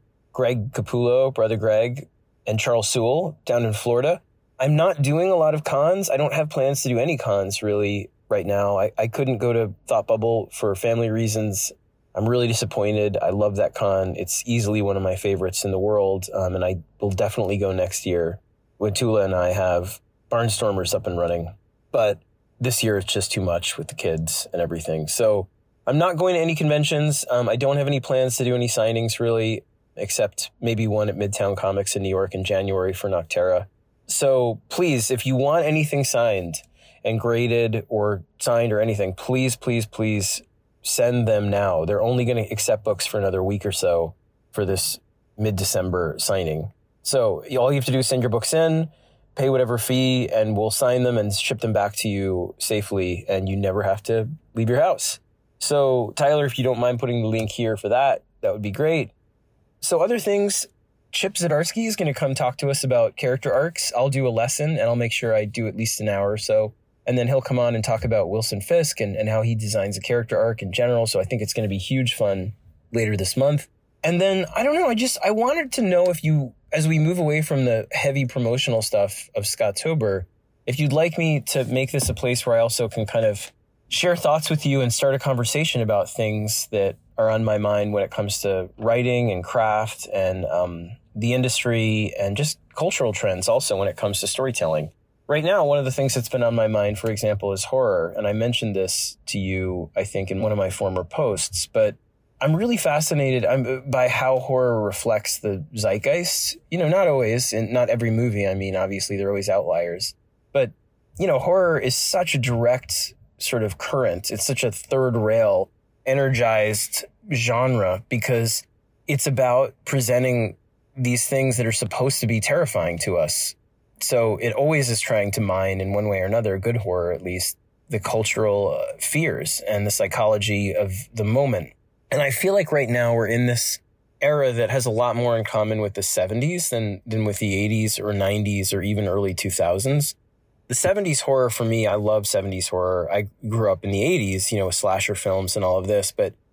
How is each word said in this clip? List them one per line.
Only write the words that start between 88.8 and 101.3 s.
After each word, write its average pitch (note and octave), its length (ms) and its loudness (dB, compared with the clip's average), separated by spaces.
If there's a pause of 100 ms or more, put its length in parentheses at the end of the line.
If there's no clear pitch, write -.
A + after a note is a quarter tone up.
and F2+ 120 -4
craft A2 680 -2
and, F#2 340 0
um, E2+ 440 -2 (260)
the A#2 200 0
industry A2+ 840 0
and G2+ 160 -2
just D3+ 220 -2 (180)
cultural C#3 380 0
trends F#2 340 -2
also A2+ 300 2
when G2 100 0
it - 80 -2
comes G2+ 240 -2
to G2+ 60 -4
storytelling. E2 640 -2 (380)
Right D3+ 160 0
now, F3+ 200 2
one C#3+ 140 4
of C#3 80 0
the C3 60 -2
things C3+ 240 0
that's B2 120 -2
been B2 140 -2
on A#2 140 2
my A2+ 100 2
mind, G#2+ 320 0
for A2+ 140 -2
example, G#2 420 -2
is F#2+ 120 -4
horror. G2 520 0
And G#2+ 80 -2
I G#2 80 0
mentioned A2+ 420 -2
this - 520 -4
to - 100 -4
you, F#2 580 -4
I F#2+ 100 2
think, F#2+ 260 -4
in F#2+ 100 -4
one G#2+ 100 0
of G#2 60 -2
my F#2+ 140 0
former F#2 320 -2
posts, - 640 -4